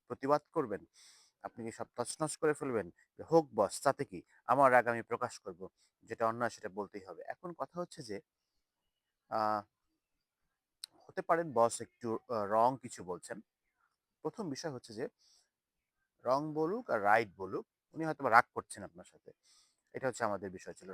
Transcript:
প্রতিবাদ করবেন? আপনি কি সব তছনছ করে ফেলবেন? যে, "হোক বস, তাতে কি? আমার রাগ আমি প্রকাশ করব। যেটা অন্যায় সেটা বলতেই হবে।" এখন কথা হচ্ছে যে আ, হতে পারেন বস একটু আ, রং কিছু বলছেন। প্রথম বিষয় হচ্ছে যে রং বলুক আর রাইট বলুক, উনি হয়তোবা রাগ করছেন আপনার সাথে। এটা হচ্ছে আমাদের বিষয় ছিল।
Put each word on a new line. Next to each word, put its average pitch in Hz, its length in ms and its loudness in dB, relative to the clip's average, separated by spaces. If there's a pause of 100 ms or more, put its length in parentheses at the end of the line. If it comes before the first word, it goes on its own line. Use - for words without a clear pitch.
প্রতিবাদ 135 380 0 (100)
করবেন? 107 300 -4 (640)
আপনি - 180 -14
কি 113 100 -8
সব - 220 -10
তছনছ 147 440 -6
করে 151 160 2
ফেলবেন? 117 320 -2 (260)
যে, - 100 -16
"হোক 160 220 6 (100)
বস, 104 280 2
তাতে 135 220 2
কি? 90 140 -10 (300)
আমার 131 220 8
রাগ 123 180 8
আমি 117 160 0
প্রকাশ 117 340 -4
করব। 90 220 -12 (460)
যেটা 113 200 -2
অন্যায় 117 260 0
সেটা - 180 -10
বলতেই 95 340 -8
হবে।" 87 240 -16
এখন - 260 -12
কথা 139 240 -10
হচ্ছে 175 240 -10
যে 107 140 -8 (1120)
আ, 107 340 -2 (1400)
হতে - 220 -10
পারেন 170 300 0
বস 117 300 4
একটু - 260 -10 (160)
আ, 113 140 -4 (120)
রং 113 280 6
কিছু - 260 -14
বলছেন। 87 320 -10 (880)
প্রথম 190 240 -8
বিষয় 143 240 -6
হচ্ছে 120 220 -14
যে 120 100 -8 (1200)
রং 127 160 2 (120)
বলুক 165 380 -2
আর 113 120 2
রাইট 104 320 4
বলুক, 98 300 -8 (260)
উনি 151 140 -8
হয়তোবা 143 260 -2
রাগ 117 220 10
করছেন - 300 -10
আপনার 87 240 -16
সাথে। - 240 -20 (640)
এটা 131 120 -6
হচ্ছে 120 180 -2
আমাদের 101 260 -2
বিষয় 92 240 -12
ছিল। 92 200 -18